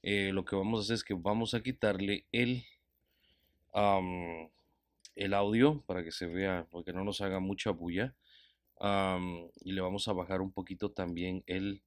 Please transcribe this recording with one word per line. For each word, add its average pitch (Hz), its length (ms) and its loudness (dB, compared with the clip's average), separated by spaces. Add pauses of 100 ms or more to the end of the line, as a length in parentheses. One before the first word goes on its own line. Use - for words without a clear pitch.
Eh, 98 320 2
lo 98 100 0
que 98 120 -4
vamos 107 240 0
a - 20 0
hacer 113 140 0
es 104 80 -6
que - 100 -4
vamos 104 400 0
a 117 80 0
quitarle 101 680 0
el, 120 340 0 (1040)
am, 90 760 2 (640)
el 98 220 0
audio 117 500 6
para 90 180 -2
que 82 80 -8
se - 140 -6
vea, 90 460 0
porque 85 200 -8
no 92 120 -4
nos 101 180 -2
haga 95 180 0
mucha 95 300 -2
bulla. 87 460 -2 (640)
Am, 92 680 0 (140)
y 95 120 -6
le 95 80 0
vamos 98 260 -2
a 107 60 0
bajar 92 280 -2
un 98 100 -2
poquito 95 400 -6
también 90 540 -4
el 98 420 -4